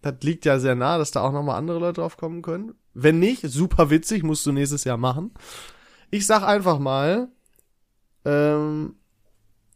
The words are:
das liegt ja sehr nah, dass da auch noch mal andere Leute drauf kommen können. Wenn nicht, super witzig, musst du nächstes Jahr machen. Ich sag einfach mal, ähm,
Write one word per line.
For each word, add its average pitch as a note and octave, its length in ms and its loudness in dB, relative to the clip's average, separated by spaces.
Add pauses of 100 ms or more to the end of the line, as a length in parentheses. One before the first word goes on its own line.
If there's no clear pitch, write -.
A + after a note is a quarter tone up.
das C3+ 180 -6
liegt D#3+ 240 -2
ja C3+ 140 4
sehr B2+ 160 2
nah, C#3 240 0
dass D3+ 140 -2
da - 100 0
auch C3+ 100 0
noch C#3+ 100 -4
mal C#3 140 -2
andere E3 220 -4
Leute E3+ 240 -2
drauf E3 160 -6
kommen E3 240 -8
können. F3 320 -8 (180)
Wenn D3+ 280 4
nicht, A#3 280 2
super D#3+ 400 2
witzig, D#3+ 340 2
musst D#3 220 -2
du D3 80 0
nächstes C#3+ 320 -2
Jahr B2 140 -2
machen. C3 320 -4 (840)
Ich G3+ 120 -2
sag G#3+ 160 6
einfach F#3+ 360 2
mal, C#3+ 500 0 (1000)
ähm, D3+ 680 0 (800)